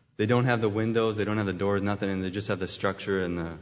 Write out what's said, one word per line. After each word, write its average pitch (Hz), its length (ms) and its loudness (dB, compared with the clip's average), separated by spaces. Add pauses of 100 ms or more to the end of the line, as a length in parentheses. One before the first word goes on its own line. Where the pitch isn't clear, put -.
(140)
They 110 140 0
don't 123 180 4
have 120 140 4
the 110 80 4
windows, 110 480 0
they 104 80 0
don't 107 140 0
have 101 120 2
the 90 60 -2
doors, 98 240 0
nothing, 101 300 -2
and 95 100 -2
they 92 100 -2
just 98 200 -4
have 92 100 -2
the 95 60 -4
structure 95 580 -2
and 87 140 -2
the, 82 240 -6